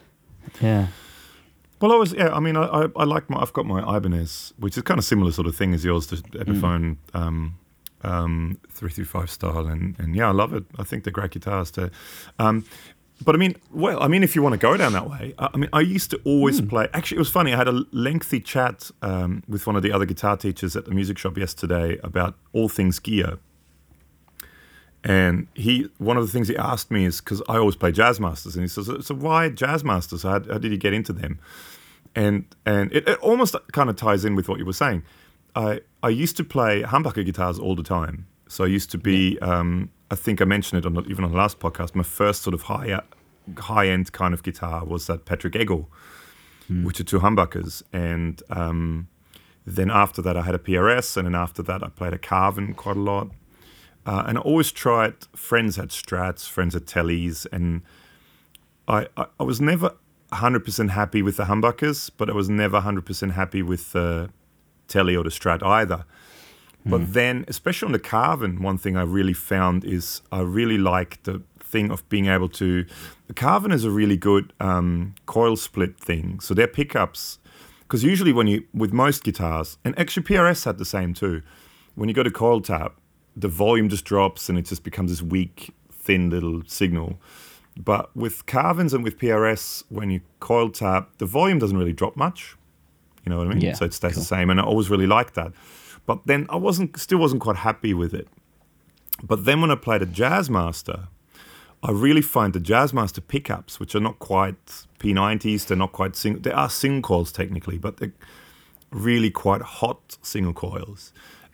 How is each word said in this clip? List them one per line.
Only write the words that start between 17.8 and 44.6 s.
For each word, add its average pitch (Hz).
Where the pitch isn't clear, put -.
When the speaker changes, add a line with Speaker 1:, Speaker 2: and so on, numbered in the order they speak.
Speaker 2:
lengthy 131
chat, -
um, 95
with 104
one 107
of 98
the 101
other 101
guitar 98
teachers 95
at -
the -
music 98
shop 92
yesterday 87
about 90
all 110
things 92
gear. 92
And 92
he, 123
one 113
of 117
the 92
things 113
he -
asked -
me 101
is, 87
'cause 104
I 113
always 107
play 87
Jazzmasters, 95
and 87
he 87
says, 101
"So 143
why 160
Jazzmasters? 127
How, 98
how 107
did 107
you 101
get 98
into 107
them?" 87
And, 104
and 101
it, 147
it 226
almost 233
kinda 135
ties 101
in 104
with 95
what 87
you 90
were 92
saying. 101
I, 107
I 131
used 131
to 170
play 113
humbucker 123
guitars 90
all 95
the 85
time. 85
So -
I -
used 98
to 90
be, 95
Speaker 1:
Yeah. 90
Speaker 2:
um, 87
I 104
think 107
I -
mentioned 95
it -
on 85
the, 87
even 92
on 85
the 85
last 101
podcast, 85
my 92
first 101
sort 92
of -
high, 98
high-end 95
kind 90
of -
guitar 85